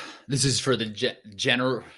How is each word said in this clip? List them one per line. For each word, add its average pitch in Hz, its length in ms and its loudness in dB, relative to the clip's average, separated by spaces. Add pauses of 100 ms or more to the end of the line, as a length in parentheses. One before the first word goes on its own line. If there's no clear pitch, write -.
(280)
This 135 160 0
is 127 140 4
for 127 180 2
the 110 100 -2
ge-, 107 500 -6
general. 127 480 0 (140)